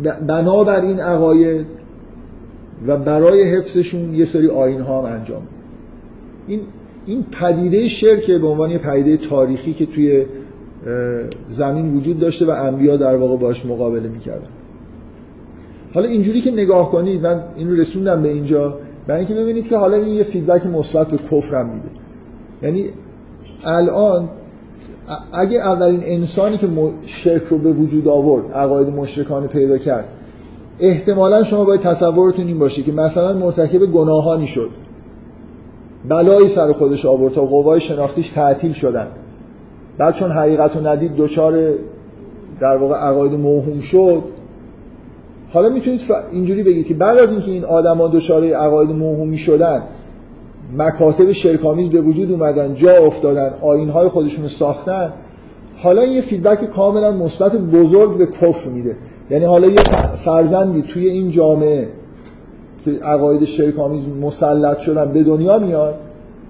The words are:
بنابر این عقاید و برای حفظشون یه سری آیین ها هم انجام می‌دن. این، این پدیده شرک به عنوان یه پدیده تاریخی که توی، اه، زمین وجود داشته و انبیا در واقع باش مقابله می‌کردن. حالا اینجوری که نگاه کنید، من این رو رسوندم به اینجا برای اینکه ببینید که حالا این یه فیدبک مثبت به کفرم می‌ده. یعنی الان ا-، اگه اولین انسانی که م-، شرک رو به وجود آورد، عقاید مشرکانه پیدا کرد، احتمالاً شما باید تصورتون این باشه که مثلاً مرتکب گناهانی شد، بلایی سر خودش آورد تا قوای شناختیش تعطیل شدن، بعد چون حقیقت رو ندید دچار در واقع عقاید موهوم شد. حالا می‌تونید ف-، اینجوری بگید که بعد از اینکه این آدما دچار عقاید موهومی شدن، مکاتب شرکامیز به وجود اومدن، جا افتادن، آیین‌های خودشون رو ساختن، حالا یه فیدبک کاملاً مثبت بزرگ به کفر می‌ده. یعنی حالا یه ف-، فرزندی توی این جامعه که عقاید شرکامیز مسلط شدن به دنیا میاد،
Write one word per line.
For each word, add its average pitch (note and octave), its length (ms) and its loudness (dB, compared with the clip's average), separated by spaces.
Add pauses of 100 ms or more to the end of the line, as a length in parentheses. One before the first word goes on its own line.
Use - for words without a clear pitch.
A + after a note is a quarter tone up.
(280)
بنابر F#3+ 540 2
این F#3 180 -2
عقاید E3 680 2 (1200)
و C#3+ 100 0
برای D#3 460 2
حفظشون F3 680 -2
یه D#3+ 120 2
سری D#3+ 220 2
آیین C3 340 0
ها C3 180 -4
هم C3 140 -6
انجام A2+ 280 -12
می‌دن. - 120 -18 (920)
این، G#3 120 -6 (460)
این A3+ 260 -6
پدیده F3 560 0
شرک G#3+ 440 2
به D#3+ 160 2
عنوان D#3 240 -2
یه E3+ 60 -2
پدیده D3 400 0 (120)
تاریخی C3+ 440 0
که D#3 120 -2
توی، D3 340 2
اه، C3 60 0 (1200)
زمین C#3+ 480 -2
وجود D#3 220 -2
داشته E3 260 0
و D#3+ 40 2
انبیا C#3 480 0
در C3 180 2
واقع B2+ 220 0
باش A#2+ 280 -2
مقابله A#2 440 -4
می‌کردن. A2+ 380 -12 (1500)
حالا F#3+ 140 0
اینجوری A3 340 0
که B3+ 100 0
نگاه F#3+ 400 2
کنید، F3+ 320 -2
من E3+ 200 -2 (140)
این D#3+ 120 -6
رو F3+ 60 -2
رسوندم E3+ 460 0
به D3+ 80 0
اینجا D3 480 -2 (300)
برای D#3 120 -2
اینکه F#3+ 140 -4
ببینید A3+ 340 -4
که A#3 100 0
حالا G3+ 200 2
این G#3+ 100 -2
یه G#3+ 160 0
فیدبک F3 420 0
مثبت D#3+ 420 -2
به D#3 100 -2
کفرم C#3+ 480 -4
می‌ده. A2 240 -12 (720)
یعنی F3+ 240 -4 (800)
الان F3 640 0 (800)
ا-، - 320 -8
اگه G3 160 0
اولین F3+ 460 0
انسانی F3 540 -2
که G3+ 100 -2
م-، D#3 240 -2 (140)
شرک E3 380 -2
رو E3 140 0
به D#3 140 0
وجود D3+ 360 0
آورد، C#3+ 460 2
عقاید C#3 340 0
مشرکانه C#3+ 600 -6
پیدا C3+ 300 2
کرد، B2+ 280 -4 (760)
احتمالاً F#3+ 640 2
شما G#3 220 0
باید G3 160 2
تصورتون F3 640 2
این E3 120 -4
باشه C#3 220 0
که D3 100 -4
مثلاً D#3+ 420 0
مرتکب F3+ 520 0
گناهانی D#3+ 600 2
شد، A2+ 220 -6 (1400)
بلایی F#3+ 380 6
سر D#3+ 240 2
خودش C#3+ 340 0
آورد C3 280 2
تا C#3 120 0
قوای C#3+ 340 2
شناختیش D3+ 500 -4
تعطیل D3 440 0
شدن، A#2+ 340 -4 (880)
بعد D#3+ 180 2
چون F#3 160 -2
حقیقت D3+ 440 0
رو D3+ 120 -4
ندید D3+ 280 -2
دچار D#3 580 0 (840)
در C3+ 180 2
واقع C#3 180 0
عقاید C#3+ 380 0
موهوم D3 460 -2
شد. F#3 440 2 (1300)
حالا F#3 200 2
می‌تونید B3+ 300 -2
ف-، - 120 -2 (200)
اینجوری F#3 320 -2
بگید F3 240 2
که E3 60 -2
بعد F#3+ 240 2
از A#3 140 6
اینکه G3 200 -4
این F3+ 140 -6
آدما E3 420 2
دچار D#3+ 380 2
عقاید D3+ 440 2
موهومی D#3 480 -4
شدن، D#3 440 2 (960)
مکاتب D#3+ 540 2
شرکامیز E3 580 0
به E3 120 2
وجود D#3+ 300 0
اومدن، D3 420 -2
جا F3 240 6
افتادن، C#3+ 640 2
آیین‌های D3+ 460 2
خودشون D#3 360 -2
رو C#3+ 60 -8
ساختن، D#3 640 -4 (640)
حالا F#3 280 4
یه C4 160 0
فیدبک G#3 480 0
کاملاً G#3 420 0
مثبت F#3+ 460 0
بزرگ F3 600 4
به F3+ 80 4
کفر E3 440 0
می‌ده. A#2+ 260 -6 (340)
یعنی D3+ 160 0
حالا F3 220 4
یه G3+ 80 4
ف-، - 300 4
فرزندی E3 760 0
توی F3+ 260 -4
این F#3 220 -2
جامعه D3+ 580 2 (960)
که D3+ 60 -2
عقاید D3 540 0
شرکامیز D3 600 -2 (160)
مسلط D3 560 0
شدن D3+ 360 -2
به D#3 100 2
دنیا D#3+ 360 2
میاد، D#3 360 -2 (540)